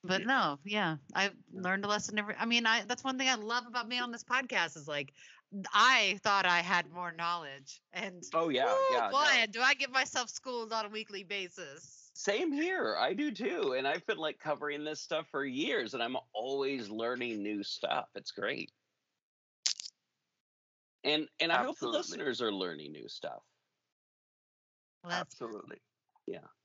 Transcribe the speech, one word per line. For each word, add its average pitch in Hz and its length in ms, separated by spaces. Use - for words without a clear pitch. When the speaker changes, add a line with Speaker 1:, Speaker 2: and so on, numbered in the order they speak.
Speaker 1:
But 185 180
Speaker 2:
Yeah. 226 60
Speaker 1:
no, 190 360
yeah, 196 340
I've 196 220
Speaker 3:
Yeah. 190 80
Speaker 1:
learned 190 240
a - 20
lesson 208 300
every, 208 200
I 220 80
mean, 233 200
I, 226 200
that's 240 180
one 262 140
thing 262 120
I 254 60
love 233 320
about 233 220
being 247 120
on 240 100
this 233 120
podcast 240 540
is, 143 100
like, 147 260
I 208 500
thought 196 220
I 175 160
had 175 300
more 175 200
knowledge, 160 720
and 180 300
Speaker 3:
Oh, 165 160
yeah, 131 240
Speaker 1:
woo, 539 220
Speaker 3:
yeah, - 140
Speaker 1:
boy, 285 140
Speaker 3:
no. 226 100
Speaker 1:
do 233 100
I 269 140
get 254 160
myself 254 380
schooled 233 440
on 220 120
a 208 40
weekly 208 340
basis. 175 920
Speaker 3:
Same 269 380
here. 285 480
I 135 140
do 285 180
too. 208 460
And 135 100
I've 151 200
been, 202 100
like, 156 220
covering 147 440
this 151 180
stuff 160 280
for 139 160
years, 139 480
and 120 100
I'm 127 140
always 135 560
learning 117 540
new 101 200
stuff. - 520
It's 104 160
great. 104 400
And, 151 240
and 165 120
I 165 60
hope 247 80
the - 80
Speaker 2:
Absolutely. 302 120
Speaker 3:
listeners - 420
are 107 100
learning 80 400
new 69 160
stuff. 65 340
Speaker 1:
Well, 175 80
that's 175 300
Speaker 2:
Absolutely. 110 360
Speaker 3:
Yeah. - 140